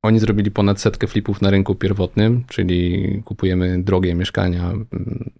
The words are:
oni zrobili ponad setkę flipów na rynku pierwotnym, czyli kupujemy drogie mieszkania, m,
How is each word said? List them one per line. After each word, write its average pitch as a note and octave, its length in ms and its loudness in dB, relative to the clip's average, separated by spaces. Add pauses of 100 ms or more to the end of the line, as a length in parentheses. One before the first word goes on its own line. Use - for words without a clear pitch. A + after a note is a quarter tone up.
oni A2 180 4
zrobili G#2 320 2
ponad G2+ 300 2
setkę - 260 0
flipów G2+ 340 -2
na G2 80 4
rynku G2 260 2
pierwotnym, G#2+ 720 0
czyli F2+ 760 -2
kupujemy F#2 580 0
drogie F#2 320 0
mieszkania, F2+ 560 -2
m, A2 140 -6 (540)